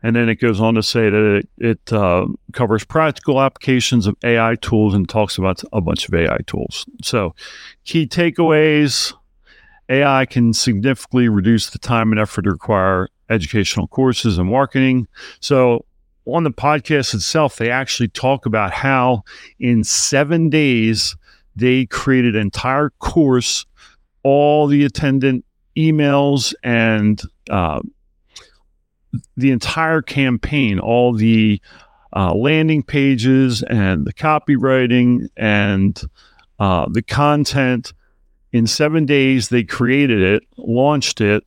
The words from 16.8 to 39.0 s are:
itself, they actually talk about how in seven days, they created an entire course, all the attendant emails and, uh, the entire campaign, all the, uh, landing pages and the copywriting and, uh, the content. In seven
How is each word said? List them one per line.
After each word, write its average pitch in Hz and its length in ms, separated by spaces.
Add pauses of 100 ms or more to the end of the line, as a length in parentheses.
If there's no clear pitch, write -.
itself, 143 440
they 113 120
actually 127 380
talk 131 380
about 107 260
how 127 520 (360)
in 120 240
seven 151 680
days, 120 680 (400)
they 127 300
created 120 500
an 107 60
entire 135 560
course, 131 680 (580)
all 147 440
the 143 180
attendant 135 580 (320)
emails 143 800 (100)
and, 110 580 (280)
uh, 82 320 (1500)
the 131 140
entire 160 540
campaign, 131 720
all 120 360
the, 110 460 (560)
uh, 92 160
landing 151 520
pages 131 800
and 95 420
the - 80
copywriting 127 1200
and, 101 680 (560)
uh, 92 320
the 113 100
content. 139 880 (600)
In 117 160
seven 151 400